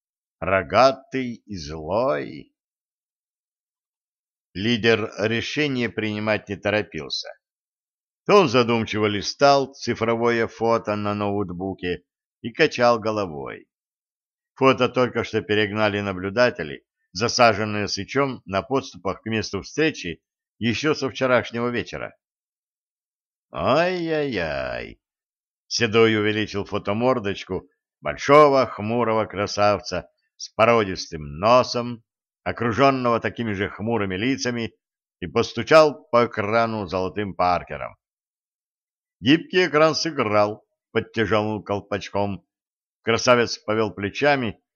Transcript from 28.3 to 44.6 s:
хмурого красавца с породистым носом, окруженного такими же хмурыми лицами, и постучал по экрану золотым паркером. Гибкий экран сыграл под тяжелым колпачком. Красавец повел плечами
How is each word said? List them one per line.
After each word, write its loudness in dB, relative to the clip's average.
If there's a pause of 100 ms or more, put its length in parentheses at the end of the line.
хмурого -2
красавца -2 (280)
с -18
породистым -2
носом, 0 (400)
окруженного 0
такими -4
же -4
хмурыми -4
лицами, -4 (480)
и -8
постучал 4
по 4
экрану -2
золотым -4
паркером. -2 (1200)
Гибкий 2
экран 4
сыграл 0 (280)
под -2
тяжелым 0
колпачком. -4 (560)
Красавец 2
повел -2
плечами -2 (140)